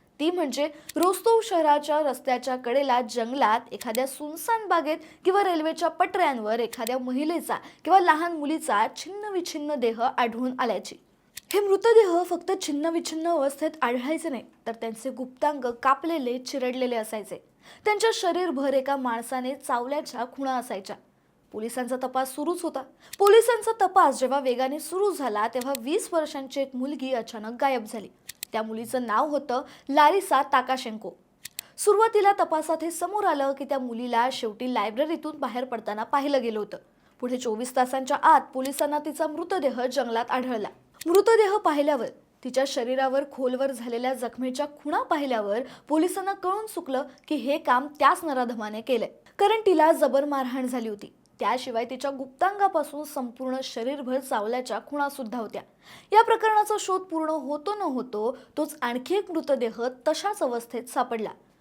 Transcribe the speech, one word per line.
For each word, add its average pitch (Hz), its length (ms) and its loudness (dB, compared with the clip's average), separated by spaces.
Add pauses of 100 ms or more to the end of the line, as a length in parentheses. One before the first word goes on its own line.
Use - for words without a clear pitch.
(200)
ती 311 120 2
म्हणजे 302 380 -2 (260)
रोस्तोव 370 480 4
शहराच्या 302 560 2
रस्त्याच्या 254 560 -2
कडेला 254 460 2
जंगलात, 233 580 0 (120)
एखाद्या 240 360 -2
सुनसान 339 600 -4
बागेत 330 300 2 (280)
किंवा 381 180 4
रेल्वेच्या 320 440 0
पटऱ्यांवर 311 720 0
एखाद्या 233 380 -4
महिलेचा 254 580 -2 (280)
किंवा 359 160 6
लहान 339 380 2
मुलीचा 285 500 0 (100)
छिन्नविछिन्न 349 760 -6
देह 233 260 -2
आढळून 240 580 -2
आल्याची. 220 360 -4 (580)
हे 381 60 4
मृतदेह 392 640 6
फक्त 349 280 -4 (100)
छिन्नविछिन्न 320 680 -2
अवस्थेत 311 440 0 (100)
आढळायचे 262 480 -2
नाही, 240 140 -6 (240)
तर 226 40 -4
त्यांचे 226 380 -8
गुप्तांग 262 560 -4 (180)
कापलेले, 269 560 0
चिरडलेले 254 560 -4
असायचे. 214 480 -8 (420)
त्यांच्या 415 280 4
शरीरभर 339 600 0
एका 277 220 2
माणसाने 254 600 -4
चावल्याच्या 254 720 -4
खुणा 262 320 -4
असायच्या. 214 380 -8 (560)
पोलिसांचा 240 440 -6
तपास 262 400 -4
सुरूच 330 260 -4
होता. 294 200 -4 (380)
पोलिसांचा 440 680 6
तपास 359 320 6
जेव्हा 262 200 0
वेगाने 262 400 -2
सुरू 370 320 -2
झाला, 233 360 -2
तेव्हा 254 300 -4
वीस 262 340 -2
वर्षांची 285 500 -4
एक 269 140 -4
मुलगी 262 380 -4
अचानक 226 480 -6
गायब 262 320 0
झाली. 214 140 -12 (440)
त्या 220 100 -2
मुलीचं 233 420 -4
नाव 233 260 2
होतं 285 320 -2 (280)
लारिसा 302 520 6
ताकाशेंको. 254 720 -2 (640)
सुरुवातीला 415 540 6
तपासात 330 500 0
हे 330 100 -4
समोर 381 340 -2
आलं 277 260 2
की 277 140 -6
त्या 277 140 -2
मुलीला 240 520 -2
शेवटी 247 420 -6
लायब्ररीतून 294 640 -2
बाहेर 247 260 -4
पडताना 214 380 -6
पाहिलं 277 380 0
गेलं 220 180 -4
होतं. 208 180 -8 (420)
पुढे 247 180 -4
चोवीस 247 380 -6
तासांच्या 262 420 0
आत 302 240 8 (120)
पोलिसांना 285 460 -2
तिचा 311 280 -4
मृतदेह 302 580 -2
जंगलात 240 440 -2
आढळला. 247 400 -4 (360)
मृतदेह 403 520 6
पाहिल्यावर, 294 500 2 (360)
तिच्या 254 240 0
शरीरावर 262 640 0
खोलवर 254 400 -2
झालेल्या 240 420 -4
जखमेच्या 254 520 -4
खुणा 302 360 -4
पाहिल्यावर 254 580 0 (280)
पोलिसांना 370 460 0
कळून 392 320 -4
चुकलं 285 380 -6 (240)
की 311 80 -2
हे 277 220 -2
काम 285 300 2 (120)
त्याच 349 240 6
नराधमाने 233 580 -4
केलंय, 226 280 -2 (300)
कारण 427 260 4
तिला 320 260 8
जबर 277 340 4
मारहाण 262 420 -2
झाली 233 220 -4
होती. 208 240 -12 (260)
त्याशिवाय 240 460 -2
तिच्या 254 260 -6
गुप्तांगापासून 302 920 -2
संपूर्ण 254 600 -6
शरीरभर 254 560 -4
चावल्याच्या 240 680 -4
खुणा 285 220 -2
सुद्धा 254 280 -8
होत्या. 220 240 -8 (500)
या 427 120 8
प्रकरणाचा 427 560 4
शोध 370 220 0
पूर्ण 320 280 -2
होतो 294 460 -4
न 415 60 -8
होतो, 254 560 -4 (200)
तोच 302 240 -4
आणखी 254 340 -2
एक 381 160 -2
मृतदेह 247 500 -2 (260)
तशाच 359 360 -2
अवस्थेत 240 400 -4
सापडला. 233 460 -4 (320)